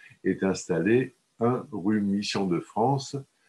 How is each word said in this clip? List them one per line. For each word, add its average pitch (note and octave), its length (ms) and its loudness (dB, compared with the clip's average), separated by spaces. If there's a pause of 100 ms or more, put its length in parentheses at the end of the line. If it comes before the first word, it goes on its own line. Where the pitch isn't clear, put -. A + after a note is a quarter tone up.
(260)
est F#2+ 180 0
installé F#2+ 720 0 (240)
un A#2+ 320 0
rue G#2 300 0
Mission G2+ 440 -2
de E2+ 140 0
France, C3 560 -2 (340)